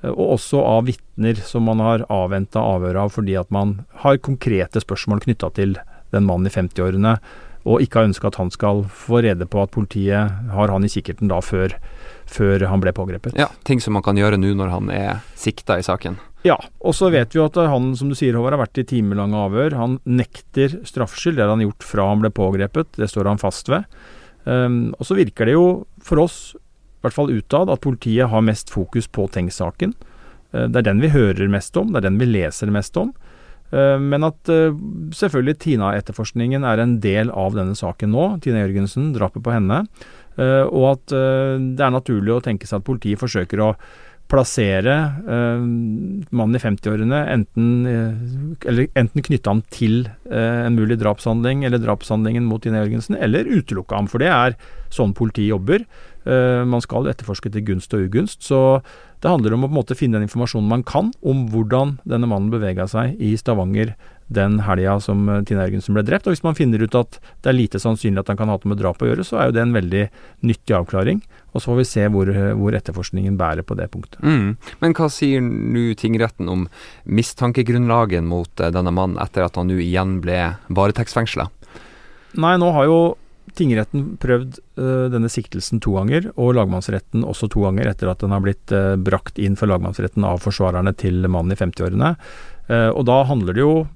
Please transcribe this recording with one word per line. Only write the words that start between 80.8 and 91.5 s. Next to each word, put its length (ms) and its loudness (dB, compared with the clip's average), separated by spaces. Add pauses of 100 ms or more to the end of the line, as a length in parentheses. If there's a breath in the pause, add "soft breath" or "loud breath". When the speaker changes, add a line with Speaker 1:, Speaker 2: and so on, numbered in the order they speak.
Speaker 1:
Nei, 200 2
nå 160 4
har 120 4
jo 320 4 (400)
tingretten 640 0
prøvd, 380 0 (180)
eh, 320 0
denne 200 0
siktelsen 520 -4
to 160 2
ganger, 400 0
og 180 4
lagmannsretten 720 0
også 240 -4
to 160 0
ganger 240 0
etter 200 -2
at 100 -2
den 100 0
har 120 2
blitt, 300 -2
eh, 240 2
brakt 440 -2
inn 160 2
for 120 0
lagmannsretten 560 0
av 160 0
forsvarerne 560 0
til 180 0 (140)
mannen 240 2